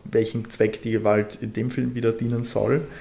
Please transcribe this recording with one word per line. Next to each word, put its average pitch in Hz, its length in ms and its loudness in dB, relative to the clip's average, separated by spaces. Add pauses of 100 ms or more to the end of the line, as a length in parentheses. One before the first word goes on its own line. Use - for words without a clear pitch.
welchen 110 440 0
Zweck - 320 0
die 117 100 -4
Gewalt 104 500 2
in 107 120 -6
dem 117 160 -2
Film 123 240 -2
wieder 117 200 2
dienen 120 300 -2
soll. 120 380 2 (200)